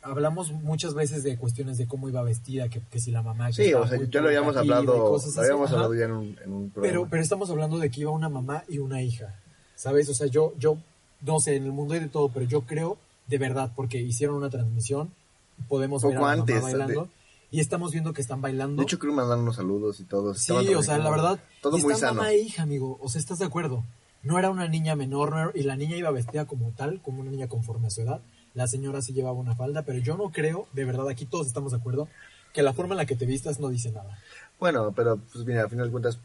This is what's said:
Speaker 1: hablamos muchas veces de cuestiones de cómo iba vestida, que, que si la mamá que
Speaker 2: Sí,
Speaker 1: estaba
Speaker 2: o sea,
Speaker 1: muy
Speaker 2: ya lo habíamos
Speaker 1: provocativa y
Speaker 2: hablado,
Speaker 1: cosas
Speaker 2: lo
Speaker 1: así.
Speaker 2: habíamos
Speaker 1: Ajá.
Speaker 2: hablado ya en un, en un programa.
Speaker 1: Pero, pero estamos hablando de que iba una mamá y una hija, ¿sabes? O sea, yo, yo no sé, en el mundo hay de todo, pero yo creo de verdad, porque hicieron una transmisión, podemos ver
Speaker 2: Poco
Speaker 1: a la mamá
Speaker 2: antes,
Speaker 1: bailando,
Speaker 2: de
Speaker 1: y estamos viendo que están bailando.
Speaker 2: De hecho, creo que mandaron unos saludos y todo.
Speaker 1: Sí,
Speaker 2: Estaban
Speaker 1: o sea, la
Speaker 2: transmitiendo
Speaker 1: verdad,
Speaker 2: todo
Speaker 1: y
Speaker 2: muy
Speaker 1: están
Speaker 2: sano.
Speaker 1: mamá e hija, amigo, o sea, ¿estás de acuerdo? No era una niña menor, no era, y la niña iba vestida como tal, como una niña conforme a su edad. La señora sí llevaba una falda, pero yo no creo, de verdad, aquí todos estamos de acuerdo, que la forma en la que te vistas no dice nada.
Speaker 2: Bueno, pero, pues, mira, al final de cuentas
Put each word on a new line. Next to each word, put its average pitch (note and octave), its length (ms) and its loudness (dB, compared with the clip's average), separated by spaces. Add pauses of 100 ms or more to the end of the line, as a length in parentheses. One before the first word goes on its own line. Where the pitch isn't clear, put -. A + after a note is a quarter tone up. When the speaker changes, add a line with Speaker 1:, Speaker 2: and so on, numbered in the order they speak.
Speaker 1:
hablamos D3+ 500 -2
muchas D#3 420 -2
veces D3 280 0
de C3 160 -2
cuestiones B2+ 400 -2
de B2 80 0
cómo C3+ 220 -6
iba B2 140 -2
vestida, A#2+ 460 -2
que, A#2 120 -6 (100)
que A#2+ 80 -6
si A#2+ 120 -4
la A#2 120 0
mamá A2+ 260 -4
que A#2 60 0
Speaker 2:
Sí, G#3 120 2
Speaker 1:
estaba B2+ 180 6
Speaker 2:
o B2 40 2
sea, B2+ 100 2
Speaker 1:
muy C3+ 120 0
Speaker 2:
ya C#3+ 100 2
lo D#3 80 6
habíamos D3 260 4
Speaker 1:
provocativa B2+ 220 4
y - 40 6
Speaker 2:
hablado, A#2+ 280 6
Speaker 1:
cosas C#3+ 280 2
Speaker 2:
lo A2+ 40 2
Speaker 1:
así. B2 100 6
Speaker 2:
habíamos C#3+ 180 4
Speaker 1:
Ajá. B2+ 80 4
Speaker 2:
hablado A2+ 180 4
ya A2+ 100 2
en A2+ 80 0
un, G#2+ 320 -6
en G2 80 -8
un G2 180 -6
programa. G2+ 220 0
Speaker 1:
Pero, F3 160 0
pero D#3+ 140 2
estamos F#3+ 280 0
hablando D#3 280 0
de D3+ 120 0
que B2 100 -6
iba D3+ 100 -2
una D#3+ 180 0
mamá C#3+ 400 -4
y D3+ 100 -4
una C3+ 240 -4
hija, A#2 320 -4 (420)
¿sabes? C#3+ 320 4
O C#3+ 60 -2
sea, D3 120 0
yo, D3+ 320 4
yo D#3 180 4 (460)
no D3+ 180 0
sé, D3 160 2
en C3+ 80 -2
el C3+ 80 -4
mundo D3 220 -4
hay E3+ 60 -2
de D#3 80 -4
todo, C#3+ 220 2
pero A#2+ 140 -4
yo A#2 180 2
creo E3 360 -4 (300)
de C3+ 100 0
verdad, C3 360 -2
porque B2+ 280 -4
hicieron C#3+ 340 -2
una C#3 140 -4
transmisión, B2 600 -2 (580)
podemos C3+ 340 0
ver C#3 120 4
Speaker 2:
Poco C#3+ 120 4
Speaker 1:
a C#3+ 60 6
la - 40 2
mamá A#2 60 2
Speaker 2:
antes, A#2 200 4
Speaker 1:
bailando, C3 420 0
Speaker 2:
de - 40 -8 (420)
Speaker 1:
y D#3 100 0
estamos E3+ 320 -2
viendo D#3+ 200 -2
que D3+ 80 -6
están C3 220 -6
bailando. C3+ 340 -2
Speaker 2:
De C#3+ 60 2
hecho, C#3 160 0
creo D3 140 -2
que D3 40 0
mandaron A#2+ 280 2
unos A#2 120 0
saludos G2+ 440 -2
y F#2+ 40 -16
todo. G2+ 300 0
Speaker 1:
Sí, F#2+ 60 -4 (120)
Speaker 2:
Estaban - 120 4 (120)
Speaker 1:
o D3+ 60 4
sea, D3 160 2
la D#3 60 2
Speaker 2:
transmitiendo D#3 60 2
Speaker 1:
verdad, E3 280 2 (240)
Speaker 2:
todo D3+ 160 2
Speaker 1:
y - 40 2
Speaker 2:
muy D3 120 4
Speaker 1:
están C3+ 160 2
Speaker 2:
sano. A#2 100 2
Speaker 1:
mamá G#2+ 120 2
e G#3 80 8
hija, G#3 240 -2
amigo, C3+ 360 -2
o - 80 -8
sea, D#3+ 120 -2
¿estás E3+ 180 -6
de F#3+ 80 -2
acuerdo? C#3+ 380 -2 (400)
No D#3+ 140 2
era F#3+ 120 4
una F#3 180 -2
niña D#3+ 280 0
menor, C#3+ 340 0
no D#3+ 80 0
era, D#3+ 160 0
y D3+ 80 0
la C3+ 140 0
niña D#3 200 -4
iba F3 140 -2
vestida C3+ 360 -2
como A#2 300 -4
tal, D#3 260 -4
como C3+ 180 -8
una C3+ 100 -8
niña C3+ 160 -6
conforme A#2 400 -4
a G#2+ 40 -4
su A2+ 120 -6
edad. A#2+ 180 -4 (340)
La B2 140 -2
señora C3+ 340 -4
sí C3 100 -6
llevaba B2+ 260 -2
una A#2+ 180 -2
falda, C#3+ 260 -2
pero B2+ 160 -4
yo D3 180 0
no G3 140 -2
creo, E3 420 -2
de C3+ 120 -4
verdad, C3 240 -2
aquí C3+ 180 -6
todos D#3 200 -4
estamos C3+ 260 -4
de B2 60 -2
acuerdo, B2+ 300 -2 (440)
que D3+ 100 2
la C#3 100 6
forma F3+ 220 -2
en F#3 40 0
la F3 80 0
que C3+ 100 -2
te A#2+ 100 -2
vistas C3+ 340 -2
no C#3+ 80 -2
dice A#2+ 220 -2
nada. G2+ 280 -10 (420)
Speaker 2:
Bueno, B2 320 2
pero, A2+ 260 4 (140)
pues, A#2+ 120 -10
mira, A#2 180 2
al G#2+ 80 0
final A#2+ 160 -2
de A#2 60 -2
cuentas A#2 320 0